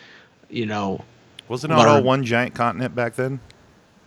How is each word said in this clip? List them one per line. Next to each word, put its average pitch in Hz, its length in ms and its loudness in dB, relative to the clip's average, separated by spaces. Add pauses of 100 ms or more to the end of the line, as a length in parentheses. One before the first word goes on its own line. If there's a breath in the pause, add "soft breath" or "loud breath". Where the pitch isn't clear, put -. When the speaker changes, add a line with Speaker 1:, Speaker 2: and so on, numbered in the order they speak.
(500 loud breath)
Speaker 1:
you 117 160 -8
know, 101 360 -6 (460)
Speaker 2:
Wasn't 143 240 -6
it 160 60 2
all 151 60 8 (120)
Speaker 1:
learn- 135 80 4
Speaker 2:
one 131 200 2
giant 120 300 -2
continent 120 400 -4
back 120 220 -4
then? 131 240 -4 (680)